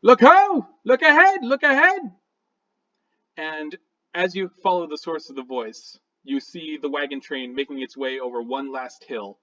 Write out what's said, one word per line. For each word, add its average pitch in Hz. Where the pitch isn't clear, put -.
Look 240
ho! 359
Look 254
ahead! 330
Look 262
ahead! 311
And 156
as 180
you 190
follow 180
the 151
source 160
of 135
the 131
voice, 123
you 135
see 156
the 143
wagon 143
train 127
making 135
its 127
way 135
over 123
one 135
last 131
hill. 104